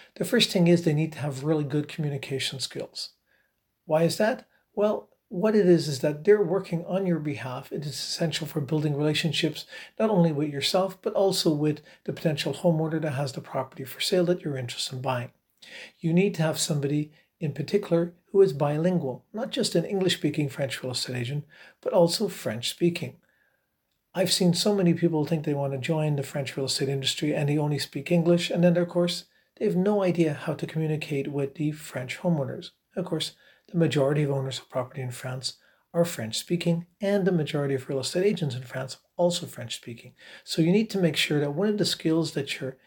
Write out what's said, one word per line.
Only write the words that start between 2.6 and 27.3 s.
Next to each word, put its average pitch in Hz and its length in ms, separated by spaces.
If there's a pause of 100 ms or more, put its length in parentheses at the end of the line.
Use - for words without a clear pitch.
Why 156 180
is 165 140
that? 220 320 (260)
Well, 208 360 (200)
what 208 240
it 208 120
is, 160 220
is 139 120
that 147 240
they're 208 180
working 175 440
on 185 180
your 175 140
behalf. 135 520
It 160 140
is 147 80
essential - 540
for 151 160
building 151 340
relationships, 151 680 (320)
not 220 100
only 170 240
with 147 160
yourself, 180 540
but 214 100
also 190 400
with 151 300 (220)
the 170 100
potential 147 400
homeowner 160 480
that 156 80
has 135 220
the - 100
property - 420
for - 160
sale 180 240
that 175 160
you're 147 160
interested 127 400
in 127 60
buying. 127 280 (720)
You 165 140
need 196 220
to 160 60
have 156 160
somebody 147 540 (280)
in 151 120
particular 170 640 (180)
who 196 80
is 170 140
bilingual, 147 800
not 214 160
just - 240
an 170 100
English-speaking 165 640
French 131 340
real 123 100
estate 123 240
agent, 135 280 (380)
but - 100
also 185 360
French-speaking. 131 880 (1000)
I've 180 180
seen 175 220
so 208 200
many 175 200
people 160 320
think 156 180
they 156 80
want 139 220
to 139 40
join 151 380
the 139 60
French 135 340
real 139 80
estate 135 240
industry 139 460